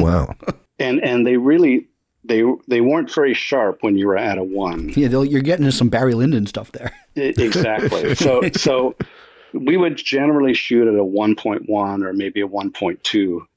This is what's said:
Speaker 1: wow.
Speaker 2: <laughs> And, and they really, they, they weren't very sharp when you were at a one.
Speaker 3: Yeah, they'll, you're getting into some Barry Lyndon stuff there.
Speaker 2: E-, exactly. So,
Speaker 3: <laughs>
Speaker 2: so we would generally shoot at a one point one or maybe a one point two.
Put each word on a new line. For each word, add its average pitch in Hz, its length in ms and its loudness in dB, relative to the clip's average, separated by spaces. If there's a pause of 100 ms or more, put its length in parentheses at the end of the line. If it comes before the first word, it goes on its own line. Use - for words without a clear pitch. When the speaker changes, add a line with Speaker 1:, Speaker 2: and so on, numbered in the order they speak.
Speaker 1:
wow. 82 380 2
Speaker 2:
<laughs> - 140 -6 (260)
And, 127 240 0
and 123 240 0
they 123 100 4
really, 135 500 4 (360)
they, 113 180 0 (260)
they 120 140 2
weren't 143 320 0
very 139 220 2
sharp 110 480 -2
when 107 140 2
you 98 100 0
were 95 100 2
at 101 220 -2
a 92 40 -4
one. 92 520 -6
Speaker 3:
Yeah, 143 120 2
they'll, 131 160 2
you're 139 180 0
getting 156 240 0
into 131 120 2
some 123 120 2
Barry 120 260 2
Lyndon 117 320 0
stuff - 240 -10
there. 120 200 -12 (240)
Speaker 2:
E-, 139 220 -2
exactly. 117 800 -2
So, 135 340 2
Speaker 3:
<laughs> - 60 -6
Speaker 2:
so 127 400 0 (580)
we 143 240 0
would 170 200 0
generally 139 580 0
shoot 117 320 2
at 107 120 2
a 101 40 2
one 104 320 0
point 104 340 -6
one 98 340 -2
or 95 80 -8
maybe 98 300 -4
a 101 60 -2
one 98 240 -6
point 92 320 -6
two. 92 540 -2